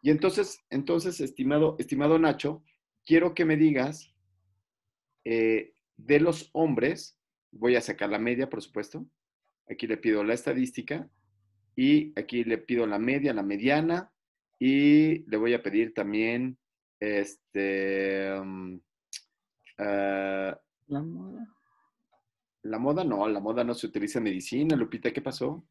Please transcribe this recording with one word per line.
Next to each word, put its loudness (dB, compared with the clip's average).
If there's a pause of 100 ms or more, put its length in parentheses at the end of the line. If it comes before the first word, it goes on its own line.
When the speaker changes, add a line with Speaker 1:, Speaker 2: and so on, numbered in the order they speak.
Speaker 1:
Y 2
entonces, 0
entonces, -2
estimado, 0
estimado 2
Nacho, 0 (440)
quiero 6
que 0
me 2
digas, 2 (1120)
eh, 0 (220)
de 2
los 0
hombres, -2 (360)
voy 2
a 2
sacar -4
la -2
media, -2
por -8
supuesto. -10 (640)
Aquí -8
le -2
pido 0
la 2
estadística -4 (680)
y 2
aquí -4
le -2
pido 0
la -2
media, 0
la -2
mediana 0 (460)
y 6 (100)
le 0
voy 2
a -2
pedir 0
también, -2 (400)
este, -2 (100)
mm, -10 (1000)
ah, -2 (300)
Speaker 2:
La -4
moda. -12 (1120)
Speaker 1:
la -6
moda 0
no, 0
la -2
moda -2
no -2
se -8
utiliza -4
en -2
medicina. 0
Lupita, -2
¿qué -6
pasó? -6